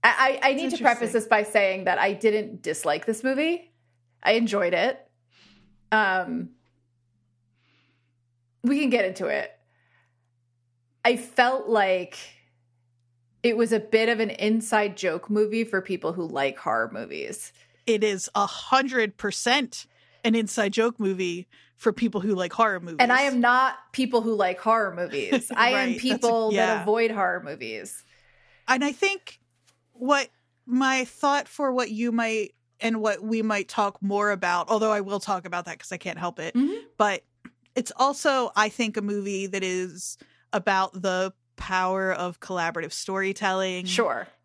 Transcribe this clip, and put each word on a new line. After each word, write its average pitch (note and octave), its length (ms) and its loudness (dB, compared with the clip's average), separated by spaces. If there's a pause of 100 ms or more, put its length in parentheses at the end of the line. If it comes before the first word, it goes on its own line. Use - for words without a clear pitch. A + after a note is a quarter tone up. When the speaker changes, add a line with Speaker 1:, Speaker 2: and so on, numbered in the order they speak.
Speaker 1:
I, C4 440 4
I, C4+ 60 6
I - 40 2
need C#4 120 -2
Speaker 2:
It's D4+ 100 -2
Speaker 1:
to A#3+ 80 -6
preface A#3+ 240 4
Speaker 2:
interesting. A#3 140 2
Speaker 1:
this A3 60 -6
by G#3+ 140 4
saying G3 440 2
that F3+ 120 2
I G3+ 140 4
didn't G#3+ 500 0
dislike D#3 420 -2
this A3 200 -4
movie. D4+ 480 -2 (500)
I G#3+ 120 4
enjoyed G3+ 380 0
it. E3 240 0 (960)
Um, F3+ 600 0 (2000)
we C#4 160 2
can C#4 120 2
get A3+ 160 2
into F#3 200 -4
it. C#3+ 240 -2 (1500)
I A#3+ 120 4
felt B3 520 0
like F#3+ 480 2 (1300)
it A#3 140 2
was A3+ 160 2
a A3 80 2
bit A3 280 2
of A3+ 120 2
an A3 100 0
inside G#3+ 680 0
joke F3 320 -2
movie G#3+ 360 2
for G3 180 -2
people E3+ 300 -4
who E3+ 160 -6
like C#3 300 -2
horror A#2 340 -2
movies. - 600 -10 (320)
Speaker 2:
It A3 200 2
is G3+ 320 -2
a G3+ 100 2
hundred B3+ 720 0
percent A#3+ 680 -2 (360)
an A3+ 140 4
inside G#3 360 0
joke A#3 280 0
movie F#3 480 -2 (280)
for A3 160 0
people G#3 280 -2
who G3+ 160 0
like F3+ 160 -4
horror G#3+ 260 2
movies. E3+ 220 -12
Speaker 1:
And B3 120 6
I B3+ 100 4
am C4+ 180 2
not B3 340 4 (160)
people B3+ 300 0
who A3 160 0
like F#3 240 0
horror A3 340 0
movies. F3 580 -2
Speaker 2:
<laughs> A#3+ 40 -4
Speaker 1:
I A#3 140 6
am B3+ 40 2
Speaker 2:
Right, C4 140 0
that's, A#3+ 140 -4
Speaker 1:
people A#3 480 2
that G#3 40 0
Speaker 2:
yeah. F#3+ 280 2
Speaker 1:
avoid A3 280 2
horror F#3 340 -2
movies. A2+ 600 -12 (640)
Speaker 2:
And B3+ 160 2
I C#4+ 80 0
think G4 480 -4 (520)
what C4+ 360 0 (360)
my C4 420 0
thought C#4+ 420 0
for C#4 240 -4
what B3 180 -2
you A3+ 220 -2
might A3 420 -2 (240)
and A3+ 220 -2
what G#3+ 200 0
we A3 220 -2
might G#3 240 0
talk G3+ 340 -2
more G3+ 300 0
about, F3+ 400 0
although A3 220 2
I G#3 80 0
will G3 180 -4
talk F#3+ 260 -4
about F3 200 -6
that E3 160 -12
'cause - 100 -16
I F3+ 60 -8
can't E3+ 240 -8
help F3 180 -6
it, E3 160 -8
Speaker 1:
Mm-hmm. E4+ 300 0 (120)
Speaker 2:
but G#3 280 2 (500)
it's - 220 -2
also, C4+ 580 2
I G#3+ 140 2
think, A3 280 -4
a G#3+ 60 -4
movie G3+ 460 -4
that F#3+ 160 -4
is F#3 520 -6 (360)
about F#3+ 400 0 (100)
the F#3 300 -2 (240)
power F#3 560 0
of F3+ 260 -4
collaborative E3 540 -6
storytelling. F#3+ 920 -4
Speaker 1:
Sure. F3+ 420 -2 (160)